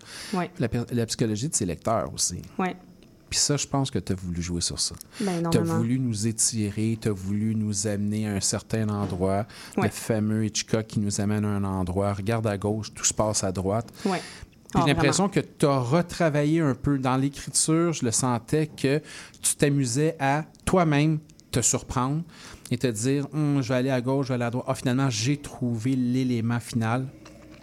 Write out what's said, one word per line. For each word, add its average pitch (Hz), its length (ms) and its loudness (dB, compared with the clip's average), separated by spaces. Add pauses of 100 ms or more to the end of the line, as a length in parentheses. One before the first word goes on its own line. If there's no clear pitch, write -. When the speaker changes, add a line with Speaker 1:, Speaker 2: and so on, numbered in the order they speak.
(340)
Speaker 1:
Ouais. 180 260 -2
Speaker 2:
la 120 80 0
per-, 120 240 -2
la 117 140 0
psychologie 110 420 0
de - 80 -2
ses 107 100 0
lecteurs 87 480 -2
aussi. - 280 -4 (180)
Speaker 1:
Ouais. 185 160 -2 (540)
Speaker 2:
Puis - 100 -2
ça, - 160 2
je 135 100 -2
pense 139 240 0
que - 80 -2
t'as 92 160 -4
voulu 87 280 -4
jouer 87 180 -4
sur - 180 -4
ça. - 160 -2 (280)
Speaker 1:
Ben, 208 40 0
Speaker 2:
T'as 180 140 0 (220)
Speaker 1:
énormément. - 160 0
Speaker 2:
voulu 117 220 2
nous 113 280 0
étirer, 110 720 0
t'as 113 120 0
voulu 104 440 -2
nous 107 320 -2
amener 104 400 -2
à 104 60 -2
un 95 80 -2
certain 110 480 -2
endroit. 98 560 0 (320)
Speaker 1:
Ouais. 190 60 2
Speaker 2:
Le - 60 4
fameux 107 560 0
Hitchcock 107 400 -2
qui - 140 -4
nous 101 220 0
amène 104 240 0
à - 20 0
un 101 160 0
endroit. 95 500 0
Regarde 110 320 -2
à 101 120 0
gauche, 104 360 -4
tout - 120 -6
se - 80 0
passe 107 320 0
à 95 80 0
droite. 98 340 0 (180)
Speaker 1:
Ouais. 185 140 0
Speaker 2:
Puis - 20 -10 (520)
Speaker 1:
Ah, 143 80 4
Speaker 2:
j'ai 131 120 4
l'impression 160 340 4
Speaker 1:
vraiment. 170 180 0
Speaker 2:
que - 20 -16 (100)
t'as 139 220 4
retravaillé 151 800 2
un 139 160 4
peu 143 240 0
dans 127 160 2
l'écriture. 156 800 2
Je 139 100 -6
le 117 80 2
sentais 131 560 0
que 143 340 0 (400)
tu - 140 0
t'amusais 143 640 2
à 143 240 2 (220)
toi-même 156 540 4 (320)
te 120 100 0
surprendre 135 640 0 (460)
et 123 80 0
te 131 100 2
dire, « 131 460 0
Hum, 143 280 2
je 120 80 -2
vais 131 60 2
aller 127 160 2
à 127 100 0
gauche, 135 240 0
je 120 80 -4
vais - 20 0
aller 120 100 0
à 117 60 -2
droite. 123 160 -4
Ah, 131 80 0
finalement, 135 340 2
j'ai 123 280 0
trouvé 123 580 -2
l'élément 123 640 2
final. » 117 480 -2 (560)